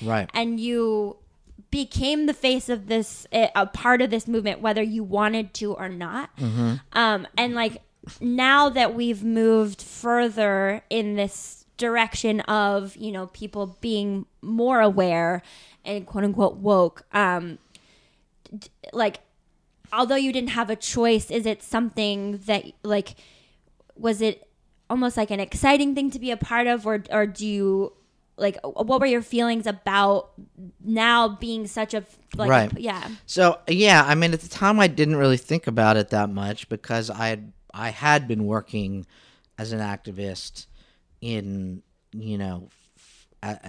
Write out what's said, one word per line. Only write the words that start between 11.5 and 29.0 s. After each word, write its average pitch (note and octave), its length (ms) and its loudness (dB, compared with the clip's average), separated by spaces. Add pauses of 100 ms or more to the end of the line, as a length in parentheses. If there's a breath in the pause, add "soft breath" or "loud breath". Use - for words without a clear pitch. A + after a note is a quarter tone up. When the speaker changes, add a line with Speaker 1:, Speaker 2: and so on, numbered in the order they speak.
Speaker 2:
direction A3+ 640 0
of, G3+ 560 -2
you G#3+ 160 -10
know, F#3 140 -8
people G3 520 -10
being G3+ 460 -4 (160)
more A#3 400 2
aware F3+ 640 2 (420 loud breath)
and G3 200 -8
quote G3+ 200 -4
unquote G3 320 0
woke, F#3+ 560 2
um, F3+ 440 0 (960 soft breath)
d-, G#3 140 -18 (240)
like, G#3+ 280 -2 (720)
although B3 220 0
you C4+ 160 0
didn't B3 200 -4
have A3+ 180 -2
a A3 80 -4
choice, A#3 520 0
is A3+ 160 -2
it G#3+ 160 -4
something G#3 840 -4
that, G#3 200 -2 (160)
like, G3+ 340 -2 (840 soft breath)
was A3 240 -2
it A3 260 -2 (420)
almost B3 280 -2
like G#3+ 140 -2
an G3+ 100 -2
exciting C#4+ 540 2
thing C#4 140 0
to C4 80 -6
be A#3+ 140 -6
a A3+ 60 -4
part A#3+ 280 -2
of, A#3+ 220 0
or, G#3+ 240 0
or G#3+ 140 2
do G#3 200 -6
you, G3 460 0 (460)
like, G3+ 260 0
what A3+ 380 -2